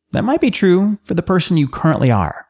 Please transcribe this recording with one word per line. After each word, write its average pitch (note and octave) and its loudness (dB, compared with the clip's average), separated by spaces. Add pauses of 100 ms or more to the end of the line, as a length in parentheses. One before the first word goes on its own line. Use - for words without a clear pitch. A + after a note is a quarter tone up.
(100)
That G3+ -2
might C#4 -2
be A#3+ 2
true G3 2
for - -8
the E3 -2
person F3+ 0
you C#3+ 2
currently C3+ 0
are, G2 -2